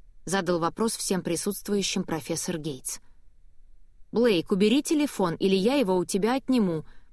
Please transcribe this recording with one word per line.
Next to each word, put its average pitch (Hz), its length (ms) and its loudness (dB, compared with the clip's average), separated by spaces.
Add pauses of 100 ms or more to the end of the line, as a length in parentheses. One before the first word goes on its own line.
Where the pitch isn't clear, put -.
(280)
Задал 175 320 0
вопрос 170 360 -2
всем 180 280 -2
присутствующим 196 800 -2
профессор 165 560 -4
Гейтс. 147 400 -8 (1120)
«Блейк, 202 400 2
убери 214 320 4
телефон, 269 520 0
или 190 200 2
я 208 200 2
его 185 220 2
у 175 80 0
тебя 214 300 0
отниму. 202 500 0 (280)